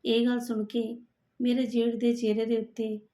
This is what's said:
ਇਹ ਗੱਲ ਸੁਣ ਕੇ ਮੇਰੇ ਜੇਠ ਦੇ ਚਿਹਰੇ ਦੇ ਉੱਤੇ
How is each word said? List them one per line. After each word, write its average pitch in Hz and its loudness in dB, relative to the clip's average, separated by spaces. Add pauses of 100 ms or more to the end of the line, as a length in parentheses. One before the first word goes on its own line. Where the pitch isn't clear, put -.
ਇਹ 233 2
ਗੱਲ 247 0
ਸੁਣ 220 -4
ਕੇ 233 -4 (420)
ਮੇਰੇ 247 2
ਜੇਠ 233 2
ਦੇ 233 2
ਚਿਹਰੇ 226 0
ਦੇ 226 0
ਉੱਤੇ 220 -4 (140)